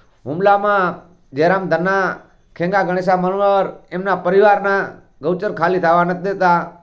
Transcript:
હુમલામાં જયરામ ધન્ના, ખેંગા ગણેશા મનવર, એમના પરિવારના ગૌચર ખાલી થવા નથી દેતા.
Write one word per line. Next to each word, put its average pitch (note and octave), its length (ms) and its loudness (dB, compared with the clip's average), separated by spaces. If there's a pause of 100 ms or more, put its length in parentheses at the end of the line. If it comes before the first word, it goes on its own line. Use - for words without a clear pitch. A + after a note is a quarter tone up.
(260)
હુમલામાં G3+ 580 2 (480)
જયરામ F3 360 0
ધન્ના, F#3 380 0 (500)
ખેંગા F#3+ 260 0
ગણેશા F3+ 340 0
મનવર, G3 500 0 (240)
એમના F#3 260 -2
પરિવારના G3 680 2 (400)
ગૌચર F3+ 300 -4
ખાલી F3 280 0
થવા E3+ 240 2
નથી F3 180 -4
દેતા. F#3 380 0 (220)